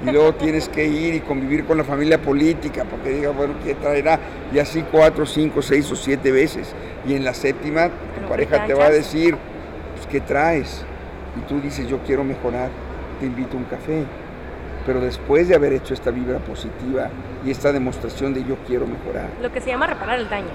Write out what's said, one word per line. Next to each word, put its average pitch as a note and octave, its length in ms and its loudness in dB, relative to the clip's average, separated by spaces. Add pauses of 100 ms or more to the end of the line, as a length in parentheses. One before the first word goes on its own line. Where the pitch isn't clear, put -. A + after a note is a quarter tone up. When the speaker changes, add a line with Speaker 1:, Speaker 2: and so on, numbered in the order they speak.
Speaker 1:
Y D#3+ 40 0
luego D#3 240 8
tienes D#3 340 0
que D3+ 160 0
ir D#3 300 0
y D#3 60 0
convivir C#3 440 -2
con D#3+ 140 2
la D3 60 2
familia D3+ 360 2
política, D3 640 2
para - 180 -8
que C3+ 60 -4
diga, C#3+ 220 0
"Bueno, C#3+ 240 -2 (100)
¿qué D3+ 100 -2
traerá?". D3+ 460 2 (320)
Y C#3 60 4
así - 340 0
cuatro, D#3 320 8
cinco, D3 380 2
seis C#3+ 280 4
o C3 60 -2
siete C3+ 340 2
veces. C3 440 2 (340)
Y C#3 60 2
en C3+ 100 0
la B2+ 80 0
séptima, D3+ 540 0
tu E3+ 40 0 (260)
Speaker 2:
Pero - 120 -8
Speaker 1:
pareja - 380 2
te C#3 80 2
va C#3+ 100 6
a D3+ 40 10
Speaker 2:
muchachas. D3+ 220 6
Speaker 1:
decir, D#3+ 260 4 (580)
"Pues, - 120 -12
¿qué C#3 140 0
traes?". D3 640 0 (540)
Y - 100 -6
tú C#3+ 140 -2
dices, C3+ 260 -6
"Yo C3 120 -2
quiero C3+ 240 0
mejorar, B2+ 440 -2 (500)
te C3 60 -6
invito C3+ 320 -4
a B2+ 40 -4
un A#2+ 40 -6
café". D3+ 400 -4 (800)
Pero B2+ 160 0
después C#3 480 2
de F3+ 80 8
haber C#3+ 160 4
hecho C3 220 -2
esta B2+ 160 -2
vibra B2+ 300 -2
positiva B2+ 680 -6 (360)
y C3+ 60 -2
esta C#3+ 220 2
demostración C3 640 -2
de B2+ 100 -4
"yo B2+ 120 -2 (100)
quiero B2 200 0
mejorar". - 440 -6 (120)
Speaker 2:
Lo A#3+ 80 -4
que B3+ 120 -6
se B3+ 80 -4
llama C4 160 0
reparar B3 320 -4
el A3+ 100 -4
daño. F#3+ 260 -6